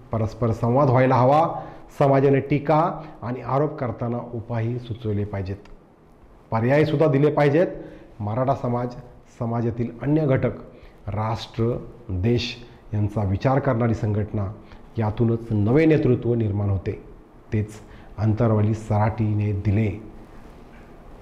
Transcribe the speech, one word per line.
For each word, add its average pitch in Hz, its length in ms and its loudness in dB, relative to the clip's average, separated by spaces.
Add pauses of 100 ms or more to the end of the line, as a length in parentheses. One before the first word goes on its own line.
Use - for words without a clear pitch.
(120)
परस्पर 110 400 -2
संवाद 123 380 2
व्हायला 131 240 4
हवा. 139 320 6 (520)
समाजाने 135 420 4
टीका 151 400 2 (420)
आणि 123 180 -6
आरोप 139 360 -2
करताना 120 420 -4 (160)
उपायही 117 440 -4
सुचवले 104 460 -4
पाहिजेत, 98 440 -8 (840)
पर्यायसुद्धा 147 560 2
दिले 147 240 4
पाहिजेत. 147 360 4 (540)
मराठा 123 340 0
समाज, 120 400 -4 (440)
समाजातील 117 520 -2 (120)
अन्य 147 240 2
घटक, 127 340 0 (480)
राष्ट्र, 107 560 -4 (440)
देश 113 460 0 (380)
यांचा 104 320 0
विचार 113 340 2
करणारी 120 360 0
संघटना, 104 520 -2 (520)
यातूनच 113 520 0
नवे 113 340 4
नेतृत्व 123 500 4
निर्माण 104 360 0
होते. 98 220 -2 (600)
तेच 104 280 -2 (380)
अंतरवाली 107 560 2
सराटीने 104 800 0 (120)
दिले 104 260 2 (1300)